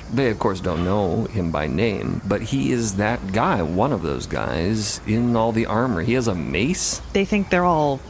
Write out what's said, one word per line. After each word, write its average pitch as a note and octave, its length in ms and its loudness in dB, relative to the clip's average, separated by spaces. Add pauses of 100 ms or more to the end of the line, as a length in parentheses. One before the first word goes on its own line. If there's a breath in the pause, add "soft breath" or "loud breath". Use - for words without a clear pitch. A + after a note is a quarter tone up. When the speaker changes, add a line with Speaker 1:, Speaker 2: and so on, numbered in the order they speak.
Speaker 1:
They, C3 200 2
of G#2+ 100 -2
course, F#2+ 220 0
don't F2 240 0
know G2 400 2
him F2 260 -2
by D2+ 160 0
name, F#2 580 -2
but G2 180 0
he C3+ 280 0
is A#2 240 0
that G#2 380 0
guy, A#2+ 280 2
one F2+ 300 2
of F#2+ 120 -2
those C2 220 -2
guys E2+ 800 -2
in A#2 300 2
all A2+ 160 2
the A2+ 140 0
armor. A2 360 0
He A2 120 2
has A#2+ 160 2
a F#2+ 60 0
mace. F2 680 -2 (100)
Speaker 2:
They G3 140 2
think G3 240 0
they're F3+ 160 2
all D3+ 340 2 (100)